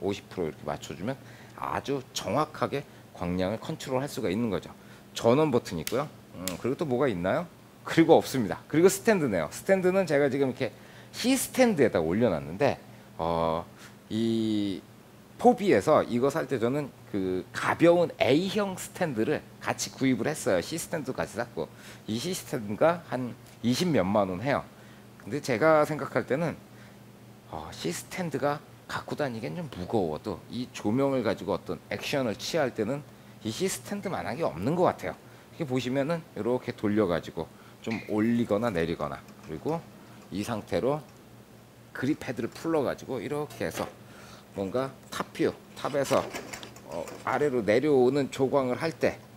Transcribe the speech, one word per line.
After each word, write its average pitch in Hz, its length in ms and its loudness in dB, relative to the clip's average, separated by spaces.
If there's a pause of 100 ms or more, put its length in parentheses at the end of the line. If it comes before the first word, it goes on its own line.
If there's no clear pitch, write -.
오십 98 300 -4
프로 87 160 -4
이렇게 76 180 -8
맞춰주면 76 520 -6 (400)
아주 98 460 -4 (120)
정확하게 127 680 -2 (300)
광량을 90 460 -2
컨트롤할 139 480 -4
수가 107 220 -4
있는 117 200 0
거죠. 85 200 -4 (440)
전원 139 360 4
버튼이 104 320 0
있고요. 139 260 -4 (260)
음, 87 120 -8 (140)
그리고 127 160 -2
또 180 100 -4
뭐가 127 220 2
있나요? 104 380 0 (380)
그리고 160 320 8
없습니다. 104 500 2
그리고 170 220 6
스탠드네요. 139 640 2
스탠드는 190 540 2
제가 143 240 4
지금 139 180 2
이렇게 120 240 -2 (400)
C 262 240 2
스탠드에다 175 640 4
올려놨는데, 90 800 2 (400)
어, 82 480 0 (420)
이 110 720 0 (580)
포비에서 151 680 6
이거 120 260 2
살 147 180 -2
때 135 100 -2
저는 127 300 0 (220)
그 92 420 -2
가벼운 165 580 4 (100)
A형 180 580 2
스탠드를 117 640 -2 (180)
같이 - 320 -4
구입을 127 340 0
했어요. 123 360 0
C 156 160 -6
스탠드도 151 340 -6
같이 - 220 -6
샀고, 107 340 -6 (380)
이 110 120 -4
C 160 140 -4
스탠드가 147 760 -2
한 127 260 -4 (280)
이십 127 260 2
몇만 101 420 4
원 90 100 -4
해요. 117 240 -2 (540)
근데 127 220 -8
제가 151 440 4
생각할 139 420 -2
때는, 139 300 -2 (920)
어, 80 220 -10
C - 200 -6
스탠드가 147 680 -4 (280)
갖고 - 280 -8
다니기엔 135 400 -4
좀 165 200 -8
무거워도 87 640 -2 (100)
이 120 220 -6
조명을 131 500 0
가지고 98 320 0
어떤 82 240 -6 (120)
액션을 113 460 -2
취할 139 380 -2
때는 127 280 -2 (420)
이 107 60 -4
C 175 180 -2
스탠드만한 143 680 -6
게 165 80 -4
없는 98 320 -2
것 180 80 2
같아요. 92 300 0 (360)
이렇게 - 160 -6
보시면은 135 560 -2 (140)
이렇게 120 360 -2
돌려가지고 87 760 0 (360)
좀 113 260 -4
올리거나 113 640 2
내리거나, 80 500 -2 (260)
그리고 139 340 -4 (500)
이 95 120 -4
상태로 113 580 -2 (920)
그립 - 280 -2
패드를 120 300 -6
풀러가지고 127 720 -2
이렇게 143 460 -6
해서 - 220 -4 (640)
뭔가 101 360 -2 (200)
탑뷰, - 420 -2 (240)
탑에서, 135 480 2 (600)
어, 82 180 -6 (200)
아래로 127 380 2
내려오는 127 680 4
조광을 131 520 0
할 160 100 -2
때, - 260 0 (180)